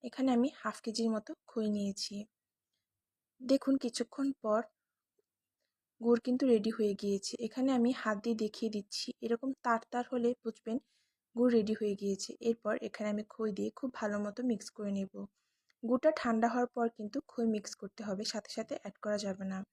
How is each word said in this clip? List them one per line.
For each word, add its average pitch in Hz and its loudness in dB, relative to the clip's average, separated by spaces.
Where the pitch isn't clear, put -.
এখানে 262 -2
আমি 240 4
হাফ 214 -6
কেজির 226 -2
মতো 220 -4
খই 220 -4
নিয়েছি। 202 -4
দেখুন 269 4
কিছুক্ষণ 269 -2
পর 214 2
গুড় 233 6
কিন্তু 254 0
রেডি 220 6
হয়ে 208 2
গিয়েছে। 202 -2
এখানে 254 0
আমি 240 4
হাত 214 -2
দিয়ে 226 0
দেখিয়ে 220 -2
দিচ্ছি, - -6
এরকম 233 -2
তার 233 2
তার 247 -2
হলে 240 0
বুঝবেন 226 -6
গুড় 240 6
রেডি 214 4
হয়ে 208 -2
গিয়েছে। 196 -4
এরপর 226 0
এখানে 214 -6
আমি 208 -2
খই 220 -4
দিয়ে 202 -2
খুব 262 -4
ভালো 208 -2
মতো 208 -4
মিক্স 240 0
করে 208 -6
নেব। 196 -4
গুড়টা 254 4
ঠান্ডা 226 2
হওয়ার 247 0
পর 233 0
কিন্তু 220 -6
খই 233 -2
মিক্স 214 0
করতে - -14
হবে, 208 -4
সাথে - -6
সাথে 226 -4
অ্যাড - -12
করা 208 -2
যাবে 196 -4
না। 190 -4